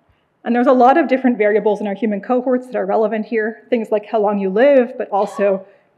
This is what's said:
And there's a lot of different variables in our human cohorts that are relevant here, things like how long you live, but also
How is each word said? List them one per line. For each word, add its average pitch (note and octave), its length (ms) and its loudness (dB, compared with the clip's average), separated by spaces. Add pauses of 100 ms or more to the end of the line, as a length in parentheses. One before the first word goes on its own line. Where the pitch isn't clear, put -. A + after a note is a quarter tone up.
(440)
And A#3 120 -4
there's B3 100 0
a C#4 80 4
lot B3+ 240 6
of D#4+ 100 2
different B3+ 300 0
variables G#3 440 0
in G#3 40 -6
our G3+ 80 -6
human G3+ 260 -4
cohorts B3 460 -2
that B3+ 100 -12
are G3+ 100 -4
relevant G#3+ 420 -2
here, A3 420 -6
things A3+ 220 -4
like G#3+ 160 -2
how A3+ 120 -2
long G#3 200 0
you G3 100 -2
live, B3 480 2
but G#3 120 -8
also G3 560 -2 (320)